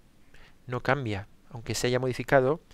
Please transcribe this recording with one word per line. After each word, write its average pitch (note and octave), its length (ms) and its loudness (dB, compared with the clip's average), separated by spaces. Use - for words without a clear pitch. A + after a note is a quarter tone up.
no B2 160 -6
cambia, A#2+ 460 -2
aunque A2+ 260 -8
se - 120 0
haya B2 120 2
modificado C3 640 2